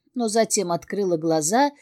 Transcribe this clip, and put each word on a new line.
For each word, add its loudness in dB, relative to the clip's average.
но -2
затем 0
открыла -2
глаза, 0